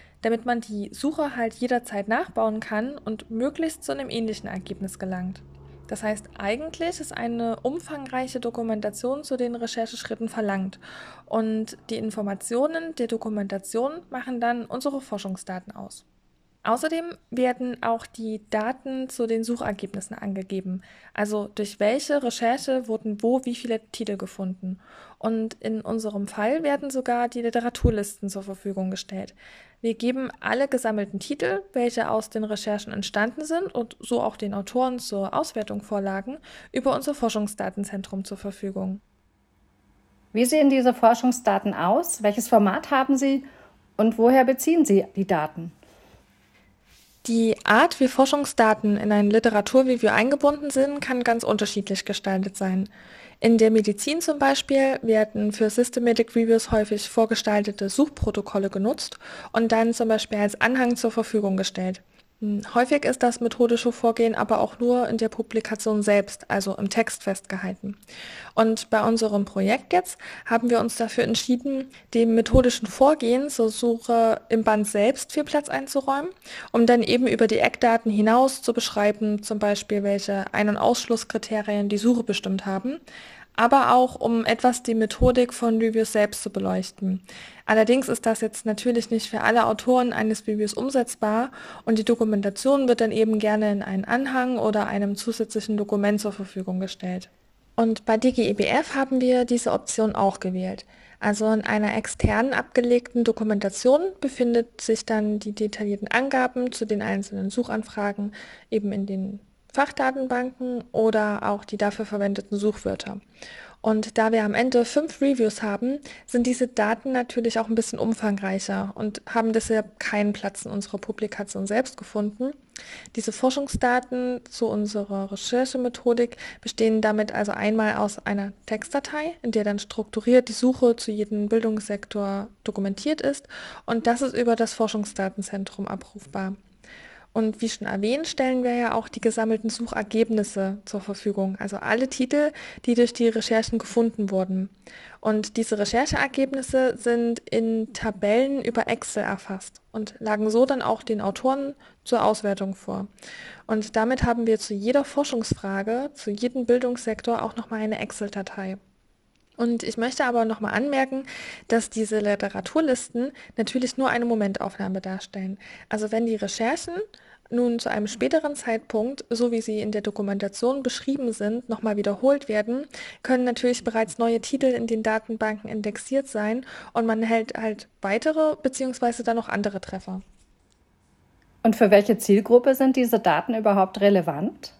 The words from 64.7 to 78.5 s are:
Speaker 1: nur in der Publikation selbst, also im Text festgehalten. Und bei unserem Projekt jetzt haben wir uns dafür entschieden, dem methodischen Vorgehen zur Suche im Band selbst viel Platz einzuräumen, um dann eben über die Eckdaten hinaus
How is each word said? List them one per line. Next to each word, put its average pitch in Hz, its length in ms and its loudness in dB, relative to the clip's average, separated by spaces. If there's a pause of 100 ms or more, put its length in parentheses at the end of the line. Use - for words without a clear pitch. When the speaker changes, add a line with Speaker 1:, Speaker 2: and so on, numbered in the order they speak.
Speaker 1:
nur 247 280 2
in 226 100 0
der 220 100 0
Publikation 220 720 -2
selbst, 202 480 0
also 190 260 -2
im 196 140 -2
Text - 320 0
festgehalten. 190 760 -6 (600)
Und 226 340 2
bei 214 160 4
unserem 214 380 2
Projekt 196 480 0
jetzt 359 260 0 (260)
haben 233 240 2
wir 233 120 4
uns 233 160 -2
dafür 233 260 0
entschieden, 254 640 0 (240)
dem 226 220 4
methodischen 240 540 6
Vorgehen 269 640 4
zur 226 200 2
Suche 233 800 2
im 226 160 2
Band 214 240 2
selbst 208 440 2
viel 302 120 0
Platz 294 240 -2
einzuräumen, 269 600 -2 (420)
um 233 140 6
dann 240 160 8
eben 247 260 4
über - 180 4
die 214 140 2
Eckdaten 226 500 2
hinaus 226 520 4